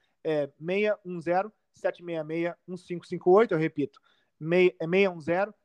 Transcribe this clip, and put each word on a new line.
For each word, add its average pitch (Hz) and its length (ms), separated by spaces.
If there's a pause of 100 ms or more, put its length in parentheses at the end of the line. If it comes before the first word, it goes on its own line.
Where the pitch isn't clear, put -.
(240)
é, 151 240 (120)
seis 196 340 (100)
um 180 160
zero, 175 320 (220)
sete 180 300
meia 170 200
meia, 170 320 (120)
um 180 100
cinco 175 300
cinco 180 240
oito. 202 240
Eu - 20
repito, 156 420 (400)
mei-, 180 400
é 160 80
seis 190 220
um 175 100
zero, 180 320 (140)